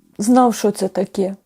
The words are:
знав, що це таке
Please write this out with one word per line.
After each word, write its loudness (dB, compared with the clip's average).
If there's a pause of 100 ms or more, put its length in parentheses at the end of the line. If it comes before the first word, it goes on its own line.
(180)
знав, 2
що -2
це -6
таке -4 (100)